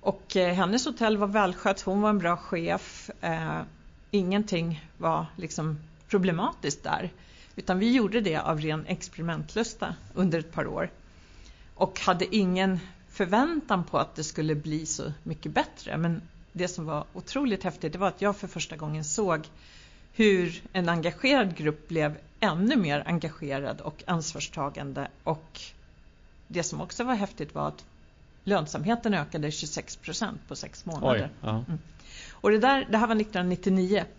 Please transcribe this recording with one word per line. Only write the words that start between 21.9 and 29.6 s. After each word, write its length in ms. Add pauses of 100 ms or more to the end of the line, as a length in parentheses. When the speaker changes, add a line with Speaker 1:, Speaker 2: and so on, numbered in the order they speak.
Speaker 1:
ännu 360
mer 300
engagerad 760
och 260
ansvarstagande. 1000 (160)
Och 380 (880)
det 160
som 180
också 220
var 120
häftigt 400
var 120
att 180 (580)
lönsamheten 720
ökade 380
tjugosex 440